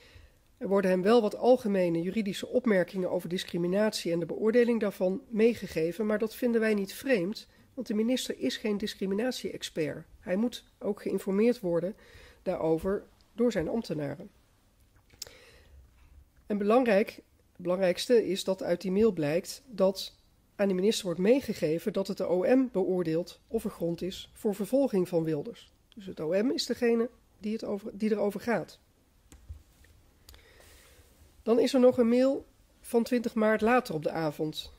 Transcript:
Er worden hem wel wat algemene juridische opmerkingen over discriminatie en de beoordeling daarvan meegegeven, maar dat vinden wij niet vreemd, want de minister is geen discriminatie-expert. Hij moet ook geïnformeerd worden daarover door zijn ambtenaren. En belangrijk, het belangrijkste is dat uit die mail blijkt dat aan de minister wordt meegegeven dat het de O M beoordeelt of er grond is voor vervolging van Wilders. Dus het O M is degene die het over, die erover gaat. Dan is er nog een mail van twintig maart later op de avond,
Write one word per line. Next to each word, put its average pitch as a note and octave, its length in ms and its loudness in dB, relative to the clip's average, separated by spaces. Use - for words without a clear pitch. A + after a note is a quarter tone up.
Er A#3+ 100 -8
worden F#3+ 240 2
hem F#3 100 2
wel A3+ 200 6
wat G#3 140 0
algemene G3 640 2
juridische F#3+ 460 -4
opmerkingen F#3+ 640 0
over F3 180 -4
discriminatie F#3 800 -2
en E3+ 80 0
de E3 60 -4
beoordeling A3 540 2
daarvan F#3+ 480 -2
meegegeven, G#3 760 0
maar G#3+ 140 0
dat A3 160 -4
vinden A#3 260 0
wij A3 120 2
niet G3 200 -2
vreemd, A3 540 -2
want B3 140 -8
de A3+ 60 -2
minister A3+ 460 -2
is - 180 -4
geen G#3 200 -2
discriminatie-expert. G3 1300 -6
Hij F3+ 160 -4
moet A#3 280 -2
ook G#3 220 -4
geïnformeerd G#3 580 0
worden F3 360 -2
daarover F3+ 600 -2
door A#3 180 2
zijn F3 160 -2
ambtenaren. D#3 640 -6
En G#3 120 -4
belangrijk, G#3+ 580 4
het - 500 -20
belangrijkste F#3 640 2
is F#3+ 160 -2
dat F#3+ 200 -2
uit E3+ 180 0
die F#3 100 -4
mail G#3+ 200 4
blijkt D#3+ 540 -2
dat G3 500 -2
aan G3+ 120 0
de G3 60 2
minister G3 320 0
wordt E3+ 140 -4
meegegeven F#3 760 0
dat G3 140 -2
het F#3+ 100 -6
de F#3 80 -2
O F#3 300 2
M C4 160 2
beoordeelt F3+ 760 -2
of A3+ 160 -6
er G#3+ 60 -4
grond E3+ 320 -4
is - 320 -10
voor G#3 220 -2
vervolging G#3+ 520 2
van E3 160 0
Wilders. D#3+ 480 -6
Dus G3 100 -18
het - 140 -14
O F3 240 0
M C4+ 80 0
is D#4+ 140 -4
degene A#3 440 0
die G#3 140 -4
het A3+ 100 -6
over, G#3 300 -6
die G#3 180 0
erover G#3 280 -2
gaat. G3+ 400 -4
Dan A#3 160 2
is B3+ 140 2
er C4+ 60 6
nog B3 180 8
een A#3 120 4
mail B3+ 360 2
van A#3 220 -2
twintig A#3 300 -2
maart G#3+ 280 2
later A#3 340 2
op D3+ 80 -6
de E3 80 -2
avond, D#3 680 -6